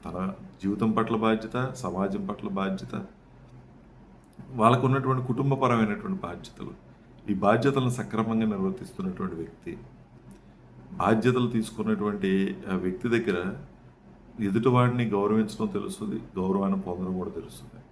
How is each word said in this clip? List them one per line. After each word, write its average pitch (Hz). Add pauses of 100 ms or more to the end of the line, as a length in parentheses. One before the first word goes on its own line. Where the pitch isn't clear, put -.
తన 92 (300)
జీవితం 104
పట్ల 110
బాధ్యత, 110
సమాజం 98
పట్ల 104
బాధ్యత, 95 (1400)
వాళ్ళకున్నటువంటి 127
కుటుంబపరమైనటువంటి 117
బాధ్యతలు, - (600)
ఈ 101
బాధ్యతలను 123
సక్రమంగా 110
నిర్వర్తిస్తున్నటువంటి 95
వ్యక్తి, 82 (1120)
బాధ్యతలు 117
తీసుకున్నటువంటి 101 (160)
ఆ 92
వ్యక్తి 90
దగ్గర 98 (880)
ఎదుటివాడిని 123
గౌరవించడం 107
తెలుస్తుంది, 101 (240)
గౌరవాన్ని 95
పొందడం 92
కూడా 90
తెలుస్తుంది. -